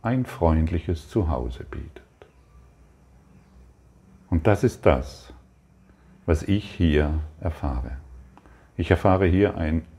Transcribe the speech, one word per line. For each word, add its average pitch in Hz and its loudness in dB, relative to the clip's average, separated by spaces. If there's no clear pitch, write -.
ein 123 -2
freundliches 82 -2
Zuhause 67 -4
bietet. - -16
Und 80 0
das 104 4
ist - 0
das, - 0
was 80 2
ich 101 0
hier 76 0
erfahre. 67 -6
Ich 85 -4
erfahre 95 4
hier 92 2
ein 80 -2